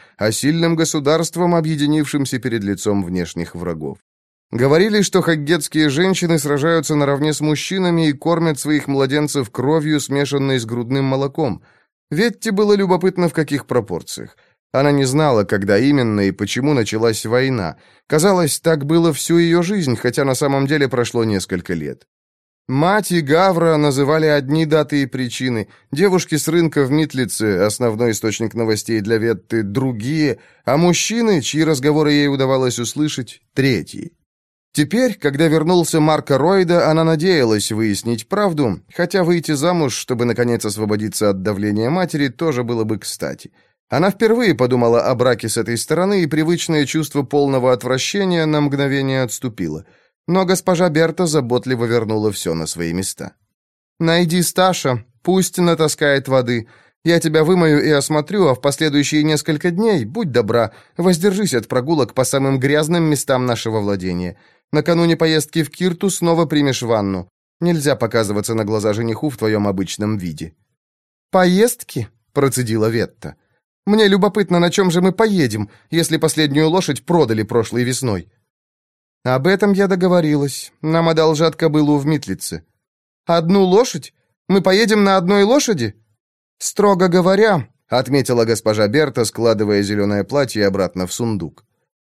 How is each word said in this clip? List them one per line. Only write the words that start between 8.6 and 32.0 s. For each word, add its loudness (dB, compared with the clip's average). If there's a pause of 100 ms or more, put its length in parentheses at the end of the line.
младенцев -2
кровью, 0
смешанной -2
с -4
грудным -4
молоком. -2 (480)
Ветте -2
было 2
любопытно, 0
в -2
каких -4
пропорциях. -6 (340)
Она 2
не 2
знала, 2
когда 0
именно 2
и 2
почему -2
началась 0
война. -2 (320)
Казалось, 0
так 0
было 2
всю 0
её 2
жизнь, -2
хотя -2
на 0
самом 0
деле 0
прошло -2
несколько -4
лет. -8 (600)
Мать 0
и 2
Гавра 2
называли 2
одни 0
даты 0
и -2
причины, -4 (220)
девушки 0
с -2
рынка 2
в -4
Митлице — 0
основной 0
источник -4
новостей -2
для 0
Ветты, -2
другие — -2 (280)
а 2
мужчины, 2
чьи -2
разговоры 2